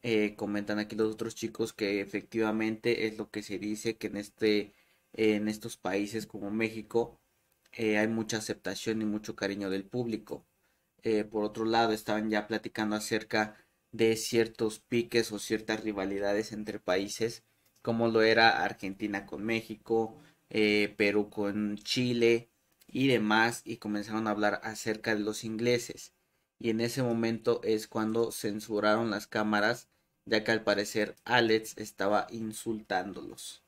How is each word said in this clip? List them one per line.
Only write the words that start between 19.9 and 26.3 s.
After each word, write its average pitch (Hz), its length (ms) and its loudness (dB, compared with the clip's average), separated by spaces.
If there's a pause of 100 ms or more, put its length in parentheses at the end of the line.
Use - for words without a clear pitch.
eh, 104 480 2
Perú 104 320 2
con 104 480 -4
Chile 120 720 2 (380)
y 131 200 0
demás, 113 580 4
y 113 120 -8
comenzaron 107 500 -4
a 107 40 0
hablar 104 320 0
acerca 110 500 -4
de 104 80 0
los 107 220 -4
ingleses. 117 680 -2 (460)